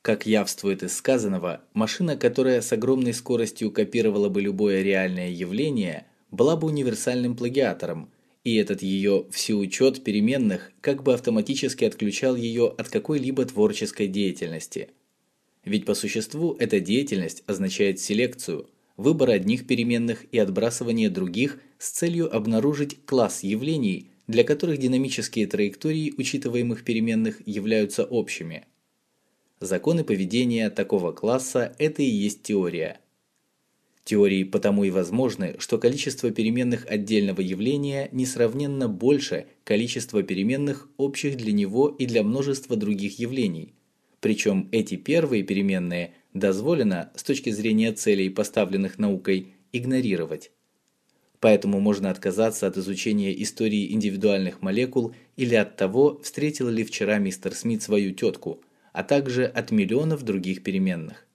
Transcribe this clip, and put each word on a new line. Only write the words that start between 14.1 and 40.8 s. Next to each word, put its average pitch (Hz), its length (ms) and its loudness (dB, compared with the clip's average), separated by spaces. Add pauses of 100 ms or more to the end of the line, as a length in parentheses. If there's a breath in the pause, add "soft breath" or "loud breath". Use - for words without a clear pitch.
Ведь 101 220 -2
по 104 80 0
существу 117 680 -2
эта 107 220 2
деятельность 98 680 -2
означает 95 540 0
селекцию, 107 680 -4 (280)
выбор 139 320 4
одних 110 360 2
переменных 117 680 0
и 117 40 2
отбрасывание 110 720 2
других 92 500 -2 (180 loud breath)
с - 140 -8
целью 170 440 -2
обнаружить 135 680 0
класс 117 380 2
явлений, 110 680 0 (180)
для 117 160 6
которых 147 360 2
динамические 127 680 0
траектории 156 680 -2
учитываемых 120 680 -2
переменных 113 640 0
являются 104 560 0
общими. 82 640 -4 (960)
Законы 120 420 0
поведения 113 680 0
такого 95 440 -2
класса — 127 680 -2
это 151 220 0
и 139 40 2
есть 104 380 0
теория. 87 560 -2 (1040)
Теории 98 400 4
потому 101 400 2
и 98 60 2
возможны, 95 720 -2
что - 180 -2
количество 127 540 0
переменных 117 540 0
отдельного 101 540 0
явления 139 720 -2
несравненно 127 800 -2
больше 117 560 0 (180 loud breath)
количества 113 580 0
переменных, 131 760 -2